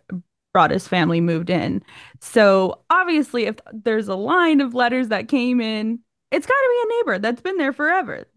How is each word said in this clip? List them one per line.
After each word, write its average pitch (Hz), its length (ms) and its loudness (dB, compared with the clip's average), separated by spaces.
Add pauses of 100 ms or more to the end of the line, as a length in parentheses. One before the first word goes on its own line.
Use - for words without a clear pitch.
(540)
Broaddus 165 320 2
family 170 340 0
moved 170 300 -2
in. 180 320 -2 (380)
So 196 720 2
obviously, 311 560 0
if 220 100 -4 (160)
there's 220 340 -2
a 196 80 -6
line 302 460 2
of 262 120 -2
letters 247 360 0
that 220 180 -4
came 247 340 0
in, 220 380 -4 (320)
it's 285 160 -2
gotta 539 240 2
be 480 120 0
a 453 160 -2
neighbor 277 200 -2
that's 233 240 -4
been 381 140 -6
there 285 160 -2
forever. 302 520 -4 (120)